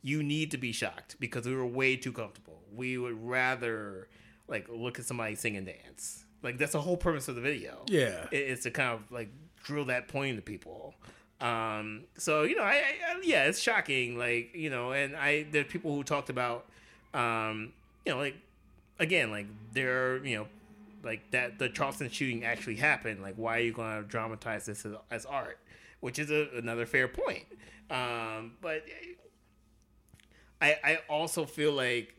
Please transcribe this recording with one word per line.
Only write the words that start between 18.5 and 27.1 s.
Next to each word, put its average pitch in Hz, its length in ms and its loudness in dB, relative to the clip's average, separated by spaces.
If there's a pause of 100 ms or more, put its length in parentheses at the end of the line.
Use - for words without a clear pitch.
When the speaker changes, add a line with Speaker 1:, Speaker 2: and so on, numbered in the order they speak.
Speaker 1:
again, 160 320 4
like, 104 140 -4 (260)
there 127 420 2
are, 135 100 -4
you 123 120 0
know, 107 100 -4 (560)
like, 113 300 -6
that 120 260 0
the 127 100 0
Charleston 135 420 -2
shooting 120 340 -2
actually 113 320 -2
happened. 117 460 2
Like, 98 140 -8
why 113 220 0
are - 20 4
you 117 120 2
gonna 110 300 -4
dramatize 110 640 -4
this 104 200 -8
as, 104 80 -6 (160)
as 117 160 -6
art? 135 320 -6 (420)
Which 127 180 -6
is 147 120 -2
a, 151 260 4
another 117 300 -2
fair 131 220 4
point. - 360 -2 (460)